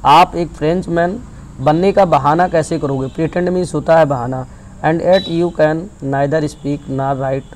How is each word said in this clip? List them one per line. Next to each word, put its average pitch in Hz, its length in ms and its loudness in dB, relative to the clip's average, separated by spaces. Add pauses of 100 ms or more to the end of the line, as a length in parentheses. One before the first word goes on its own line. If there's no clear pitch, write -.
आप 156 320 6
एक 170 120 -4
फ्रेंचमैन 175 680 -2 (420)
बनने 160 320 2
का 196 120 4
बहाना 156 440 2
कैसे 165 300 0
करोगे? 135 280 -2
Pretend 165 420 -2
means 180 260 -2
होता 160 240 2
है 160 60 6
बहाना। 127 420 -4 (380)
And 160 180 0
yet 185 260 2
you 170 220 0
can 160 280 0 (240)
neither 143 460 0
speak 143 420 -8
nor 135 300 -4
write 135 360 -6